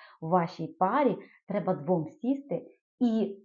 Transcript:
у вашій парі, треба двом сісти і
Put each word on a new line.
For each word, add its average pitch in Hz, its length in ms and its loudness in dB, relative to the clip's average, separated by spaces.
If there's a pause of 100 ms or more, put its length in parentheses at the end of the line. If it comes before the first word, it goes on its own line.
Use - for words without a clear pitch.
(200)
у 160 80 -8
вашій 165 380 0
парі, 220 520 2 (300)
треба 185 260 -2
двом 156 340 0
сісти - 580 -4 (340)
і 220 440 0